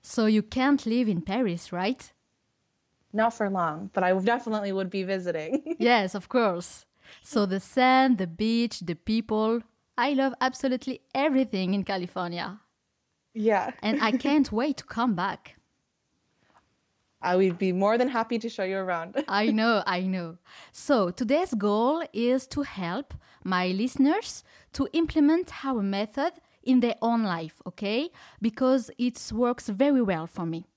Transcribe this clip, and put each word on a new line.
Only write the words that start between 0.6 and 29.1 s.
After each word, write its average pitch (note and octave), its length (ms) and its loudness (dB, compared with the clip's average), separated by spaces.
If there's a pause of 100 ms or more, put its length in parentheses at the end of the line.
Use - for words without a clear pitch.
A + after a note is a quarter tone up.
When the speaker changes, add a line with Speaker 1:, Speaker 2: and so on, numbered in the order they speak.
Speaker 1:
live A#3 220 2
in F#3 140 0
Paris, F#3+ 500 -4
right? F#3+ 400 -4 (1000)
Speaker 2:
Not A3+ 200 0
for G3+ 160 -2
long, F3+ 440 -2
but F#3+ 100 0
I F#3 160 4
definitely G#3+ 540 -2
would F#3+ 160 -2
be F#3+ 140 -4
visiting. F#3 720 -4
<laughs> - 40 -20
Speaker 1:
Yes, A3 360 2
of G3 120 -8
course. G3 580 -2 (360)
So A3 240 0
the F#3+ 160 -4
sun, B3+ 560 4
the F#3 100 -2
beach, A3+ 540 0
the E3+ 140 -4
people. A3 680 0 (360)
I C4 160 2
love C4+ 280 2
absolutely B3+ 600 -2 (120)
everything B3+ 600 0
in G3 80 -2
California. F3+ 760 -6 (760)
Speaker 2:
Yeah. G#3+ 360 2 (120)
Speaker 1:
And A#3+ 180 0
I - 100 2
Speaker 2:
<laughs> B3+ 140 -2
Speaker 1:
can't C#4+ 260 4
wait B3+ 260 -2
to - 80 -16
come A#3 300 0
back. F#3 400 -6 (1700)
Speaker 2:
I F3+ 160 2
would F#3 200 4
be F#3+ 140 2
more G3 260 2
than B3 120 2
happy A#3 300 -2
to A#3 100 -6
show G#3+ 140 -6
you F#3+ 140 -2
around. F#3 480 -4
<laughs> - 20 -10
Speaker 1:
I G#3 200 2
know, A3 380 2
I F3+ 160 -2
know. F3+ 360 -4 (340)
So G#3+ 380 2
today's C#4 440 0
goal A3+ 580 0
is A#3+ 360 0
to D4 160 -6
help G3 500 -8 (300)
my F#3 240 0
listeners C4 760 0 (300)
to C#4 200 -4
implement D#4+ 680 2
our C4 180 -2
method G#3+ 520 -2 (300)
in B3+ 180 6
their A#3 200 0
own A#3 220 2
life, E3 420 -4
okay? G#3+ 440 -4 (320)
Because B3+ 560 2
it - 360 -4